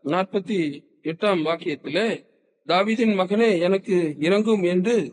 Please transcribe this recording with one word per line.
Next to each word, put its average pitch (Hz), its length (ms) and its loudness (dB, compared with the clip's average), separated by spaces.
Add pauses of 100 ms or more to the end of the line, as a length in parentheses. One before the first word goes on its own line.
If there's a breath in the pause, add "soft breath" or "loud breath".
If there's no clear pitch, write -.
நாற்பத்தி 175 800 -2 (200)
எட்டாம் 170 400 -2
வாக்கியத்திலே, 165 640 -4 (580)
"தாவீதின் 214 500 2
மகனே, 196 440 2
எனக்கு 175 600 0
இரங்கும்" 202 440 2
என்று 180 320 2 (180)